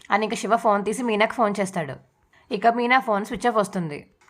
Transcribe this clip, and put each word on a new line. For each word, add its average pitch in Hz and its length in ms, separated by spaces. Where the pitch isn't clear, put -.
అని 208 160
ఇంక 208 80
శివ 226 220
ఫోన్ 208 280
తీసి 220 180
మీనాకు 220 300
ఫోన్ 208 280
చేస్తాడు. 170 500
ఇక 214 160
మీనా 240 320
ఫోన్ 214 260
స్విచ్ 233 220
ఆఫ్ 233 100
వస్తుంది, 185 500